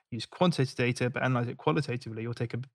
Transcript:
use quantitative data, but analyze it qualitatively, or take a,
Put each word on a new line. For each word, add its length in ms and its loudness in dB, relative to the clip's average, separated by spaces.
use 140 -6
quantitative 500 2
data, 360 2
but 120 -2
analyze 240 2
it 120 -8
qualitatively, 680 -2
or 60 -4
take 220 -4
a, 60 -4